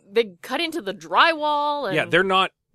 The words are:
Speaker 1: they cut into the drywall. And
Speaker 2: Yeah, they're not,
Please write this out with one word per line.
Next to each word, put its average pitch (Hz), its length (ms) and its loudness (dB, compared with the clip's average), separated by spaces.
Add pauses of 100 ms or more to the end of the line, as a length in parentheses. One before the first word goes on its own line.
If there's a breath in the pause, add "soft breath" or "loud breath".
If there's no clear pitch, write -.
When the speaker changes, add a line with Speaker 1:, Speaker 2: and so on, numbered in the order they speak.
(120)
Speaker 1:
they 220 120 0 (180)
cut 262 180 -6
into 330 220 -4
the 196 120 -6
drywall. 294 960 0
And 190 80 -2
Speaker 2:
Yeah, 139 100 0
they're 156 180 2
not, 190 280 0 (240)